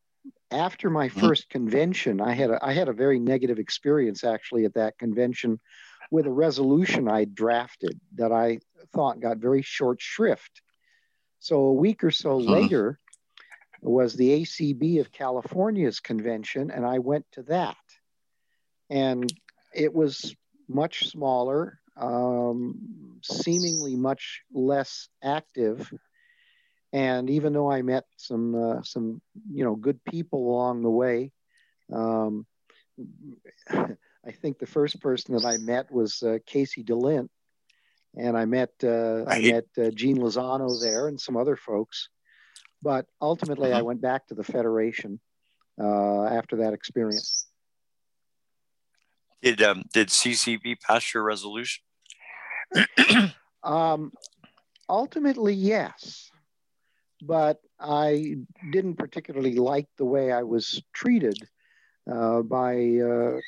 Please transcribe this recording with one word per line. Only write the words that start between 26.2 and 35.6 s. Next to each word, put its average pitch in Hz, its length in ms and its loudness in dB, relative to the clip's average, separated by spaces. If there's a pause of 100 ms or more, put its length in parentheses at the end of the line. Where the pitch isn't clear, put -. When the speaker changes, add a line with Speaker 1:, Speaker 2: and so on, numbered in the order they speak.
Speaker 1:
And 131 380 0
even 147 220 0
though 143 180 0
I 135 120 0
met 127 220 0 (120)
some, 117 400 -4
uh, 117 260 -2
some, 113 400 -8 (300)
you 143 100 -4
know, 110 140 0
good 135 280 -2
people 165 360 -6
along 123 420 -2
the 117 80 0
way, 123 400 0 (600)
um, 110 540 -2 (520)
<laughs> - 720 -20
I - 640 -6 (100)
think 143 160 -6
the 123 80 -8
first 147 340 -2
person 127 340 -2
that 117 120 2
I 117 100 2
met 120 360 -2